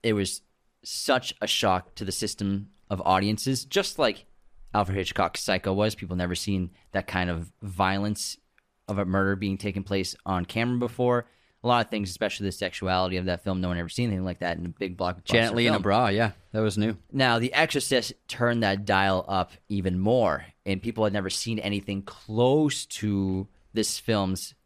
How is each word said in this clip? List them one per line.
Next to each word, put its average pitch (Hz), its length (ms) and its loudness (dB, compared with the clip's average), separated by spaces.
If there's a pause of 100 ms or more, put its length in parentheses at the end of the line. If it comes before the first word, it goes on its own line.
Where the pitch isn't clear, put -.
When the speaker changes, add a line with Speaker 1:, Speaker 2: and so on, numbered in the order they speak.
Speaker 1:
it 113 120 2
was 98 260 -2 (420)
such - 600 0
a 107 40 -2
shock 92 500 0
to - 80 -8
the 95 80 -4
system 101 560 -2 (200)
of 95 160 -2
audiences, 104 640 2
just - 320 0
like 120 260 0 (480)
Alfred 98 240 2
Hitchcock's 92 460 -2
Psycho 95 320 0
was. 104 200 2
People 90 220 -8
never 90 180 0
seen 92 360 -2 (220)
that 98 140 -2
kind 90 220 0
of 85 240 -4 (100)
violence 98 760 -2 (500)
of 101 100 -2
a 101 60 0
murder 95 320 2
being 95 220 -2
taken 98 260 -4
place 98 400 -2
on 90 220 0
camera 120 320 0
before. 123 480 0 (360)
A - 60 -2
lot 120 160 4
of - 60 -10
things, 101 180 -2
especially 98 380 -4
the 92 60 0
sexuality 92 680 -2
of 92 80 -2
that 87 180 -2
film, 92 160 -2
no 92 80 -2
one 87 80 -2
ever 85 140 -4
seen 123 180 -2
anything 92 160 -2
like 90 140 -6
that 87 180 -2
in 85 80 -8
a 87 60 -6
big 90 260 -6
blockbuster 90 280 -4
Speaker 2:
Janet 113 300 2
Leigh 120 120 2
in 110 60 4
a - 20 2
Speaker 1:
film. 101 80 0
Speaker 2:
bra, 104 260 4
yeah, 107 220 2 (220)
that 110 80 0
was 107 180 2
new. 107 180 0 (160)
Speaker 1:
Now, 127 260 2
The 120 140 0
Exorcist 135 640 0 (140)
turned 120 340 0
that 98 240 2
dial 95 420 4
up 92 240 0 (160)
even 92 300 0
more, 101 480 2 (180)
and 95 160 -2
people 110 240 -2
had 101 80 2
never 98 160 -2
seen 110 300 -4
anything 101 440 -4
close 131 840 2
to 98 640 0 (260)
this 107 240 0
film's 98 560 -2 (120)